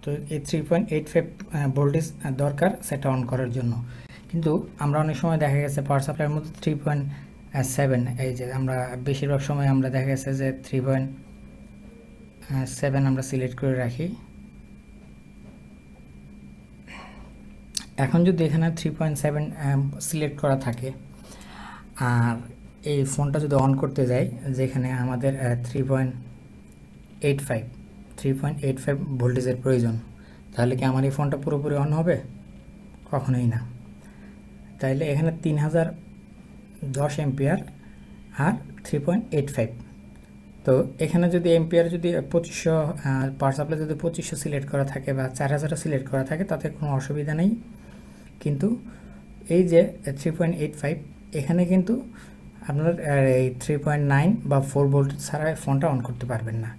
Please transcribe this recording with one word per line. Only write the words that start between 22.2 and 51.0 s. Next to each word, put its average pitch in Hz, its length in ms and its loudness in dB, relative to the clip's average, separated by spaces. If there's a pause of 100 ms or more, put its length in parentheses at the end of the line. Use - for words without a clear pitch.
এই 143 200 2
ফোনটা 143 360 0
যদি 143 160 2
on 135 220 6
করতে 135 300 0
যাই 123 240 2 (220)
যেখানে 127 380 0
আমাদের, 127 480 0
আহ, 120 240 0
থ্রি - 200 -2
পয়েন্ট 131 320 0 (1040)
এইট 143 200 2
ফাইভ, 113 240 -2 (520)
থ্রি 135 160 0
পয়েন্ট 143 300 -2
এইট 135 160 0
ফাইভ 143 180 0
ভোল্টেজের 127 580 0
প্রয়োজন, 120 420 2 (580)
তাহলে 123 200 2
কি 127 80 -2
আমার 131 200 2
এই 135 60 4
ফোনটা 139 280 0
পুরোপুরি 147 380 0
on 143 160 2
হবে? 160 300 2 (880)
কখনোই 127 360 2
না। 120 200 0 (1120)
তাইলে 143 320 0
এখানে 160 200 4 (120)
তিন 151 140 2
হাজার 160 520 0 (840)
দশ 143 220 0
অ্যাম্পিয়ার 143 420 2 (800)
আর 156 160 2 (300)
থ্রি - 160 0
পয়েন্ট 175 340 0
এইট 143 160 2
ফাইভ। 113 200 0 (960)
তো 135 340 4
এখানে 170 300 4
যদি 170 200 2
অ্যাম্পিয়ার 165 400 6
যদি 170 240 0 (180)
পঁচিশশো, 170 480 2
আহ, 151 140 0 (460)
power 135 140 2
supply 151 260 -2
যদি 156 160 -2
পঁচিশশো 170 400 -4
select 143 340 -4
করা 139 160 2
থাকে 139 280 -4
বা 131 160 -2
চার 139 220 -2
হাজারও 147 240 0
select 143 340 -2
করা 135 140 0
থাকে 156 200 -2
তাতে 160 260 -2
কোনো 147 240 -2
অসুবিধা 147 400 -2
নেই। 185 220 4 (840)
কিন্তু 147 400 0 (680)
এই 175 180 6
যে 165 380 8
থ্রি 147 260 -2
পয়েন্ট 165 260 2
এইট 151 180 -2
ফাইভ 151 220 -2 (360)